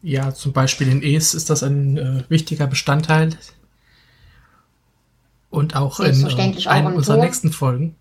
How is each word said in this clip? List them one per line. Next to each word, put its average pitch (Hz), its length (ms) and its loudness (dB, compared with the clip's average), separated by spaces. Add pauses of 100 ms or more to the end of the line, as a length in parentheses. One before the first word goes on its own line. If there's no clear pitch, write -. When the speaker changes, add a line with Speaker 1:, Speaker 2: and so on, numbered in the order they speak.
Speaker 1:
Ja, 135 320 -2
zum - 180 -6
Beispiel 135 380 0
in 139 120 2
Es 156 320 0
ist 160 160 -6
das 151 140 0
ein, 139 340 0
äh, 131 300 -2
wichtiger 156 400 0
Bestandteil. 156 720 0 (2000)
Und 151 280 -2
auch 139 240 -2
in, 180 60 2
Speaker 2:
Selbstverständlich 139 580 2
Speaker 1:
ähm, - 60 0
Speaker 2:
auch 147 40 4
Speaker 1:
einem 147 120 2
Speaker 2:
im 180 80 -2
Speaker 1:
unserer 147 200 2
Speaker 2:
Tor. 151 80 6
Speaker 1:
nächsten 160 300 -2
Folgen. 139 480 -2